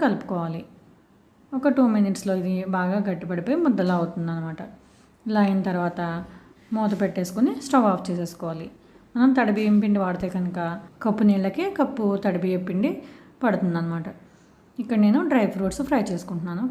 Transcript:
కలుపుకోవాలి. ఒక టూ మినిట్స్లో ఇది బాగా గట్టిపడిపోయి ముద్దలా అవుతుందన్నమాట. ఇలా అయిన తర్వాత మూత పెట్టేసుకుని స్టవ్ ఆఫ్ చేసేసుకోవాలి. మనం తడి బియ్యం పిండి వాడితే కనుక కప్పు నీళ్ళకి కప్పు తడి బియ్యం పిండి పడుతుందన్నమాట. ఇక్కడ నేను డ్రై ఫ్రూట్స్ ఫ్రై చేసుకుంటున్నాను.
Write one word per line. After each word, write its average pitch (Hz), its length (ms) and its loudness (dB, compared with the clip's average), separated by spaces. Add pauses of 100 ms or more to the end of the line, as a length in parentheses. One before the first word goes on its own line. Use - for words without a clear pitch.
కలుపుకోవాలి. 170 580 -2 (960)
ఒక 285 180 2
టూ 269 80 6 (120)
మినిట్స్లో 196 460 2
ఇది 185 120 -2 (240)
బాగా 185 220 0 (100)
గట్టిపడిపోయి 175 560 -2
ముద్దలా 185 340 2
అవుతుందన్నమాట. 165 600 -4 (680)
ఇలా 214 200 4
అయిన 190 200 2
తర్వాత 175 320 -2 (760)
మూత 214 160 0 (100)
పెట్టేసుకుని 190 520 0 (120)
స్టవ్ 240 260 4
ఆఫ్ 180 160 -2
చేసేసుకోవాలి. 170 580 -6 (480)
మనం 247 240 4
తడి 214 180 4
బియ్యం 214 260 4
పిండి 208 200 2
వాడితే 180 340 -2
కనుక 180 240 -4 (420)
కప్పు 214 260 2
నీళ్ళకి 196 360 2 (140)
కప్పు 233 260 0 (180)
తడి 180 220 0
బియ్యం 185 240 0
పిండి 196 220 0 (520)
పడుతుందన్నమాట. 170 640 0 (760)
ఇక్కడ 226 220 -2
నేను 214 140 6 (120)
డ్రై 254 120 4 (120)
ఫ్రూట్స్ 190 340 -4
ఫ్రై 277 200 2
చేసుకుంటున్నాను. 175 640 -6